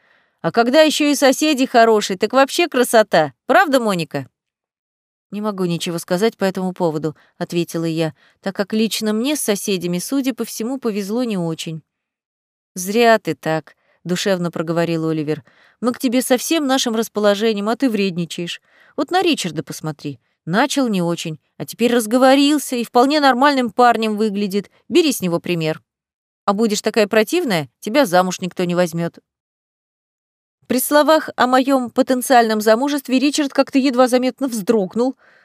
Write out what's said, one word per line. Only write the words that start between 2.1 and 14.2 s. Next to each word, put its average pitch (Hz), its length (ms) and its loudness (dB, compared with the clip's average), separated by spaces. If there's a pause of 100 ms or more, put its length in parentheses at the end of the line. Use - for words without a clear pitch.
так 214 140 -2
вообще 277 340 2
красота. 220 640 2 (140)
Правда, 285 320 4
Моника?» 165 480 -4 (1040)
«Не 202 80 -8
могу 196 240 -4
ничего 170 320 -4
сказать 185 400 -2
по - 60 -4
этому 185 300 -2
поводу», — 156 420 -4 (240)
ответила 170 460 -4
я, 160 280 -2 (260)
так 196 160 -8
как 196 160 -4
лично 214 420 -2
мне 254 220 -2
с 277 60 -6
соседями, 180 560 -2
судя 269 380 -4
по 233 100 -8
всему, 247 320 -8
повезло 214 460 -4
не 214 160 -4
очень. 165 420 -6 (920)
«Зря 220 420 2
ты 165 160 -4
так», — 160 420 -6 (280)
душевно 175 480 -2